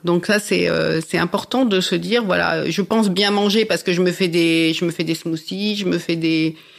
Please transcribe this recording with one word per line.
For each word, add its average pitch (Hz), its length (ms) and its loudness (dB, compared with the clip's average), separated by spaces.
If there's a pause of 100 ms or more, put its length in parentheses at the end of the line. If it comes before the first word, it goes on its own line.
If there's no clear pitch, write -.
Donc 175 220 0
ça, 208 140 2
c'est, 180 280 0
euh, 160 380 0
c'est 165 120 -2
important 202 460 0
de 190 160 2
se 180 140 -2
dire, 190 300 0
voilà, 170 440 0
je 165 140 -2
pense 214 260 2
bien 196 220 2
manger 208 340 2
parce 185 200 -2
que 190 80 0
je 175 80 0
me 180 100 2
fais 180 180 0
des, 165 440 2
je 160 120 -4
me 170 60 0
fais 165 140 -4
des 160 100 -2
smoothies, 185 600 -4
je 202 100 -4
me 175 120 0
fais 170 180 -4
des, 160 400 0 (220)